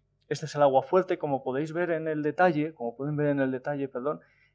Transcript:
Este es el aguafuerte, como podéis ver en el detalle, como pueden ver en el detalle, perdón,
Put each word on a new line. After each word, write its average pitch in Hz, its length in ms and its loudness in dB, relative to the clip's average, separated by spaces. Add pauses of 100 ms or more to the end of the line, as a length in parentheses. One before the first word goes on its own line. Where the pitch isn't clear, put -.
(300)
Este 147 160 -6
es 143 100 -8
el 147 60 2
aguafuerte, 156 560 4
como 139 260 -4
podéis 143 300 -4
ver 170 180 -2
en 160 160 -2
el 151 160 -2
detalle, 151 500 2
como 120 220 -6
pueden 143 220 -4
ver 147 100 2
en 143 140 0
el 131 100 0
detalle, 139 380 -4
perdón, 139 320 -6 (340)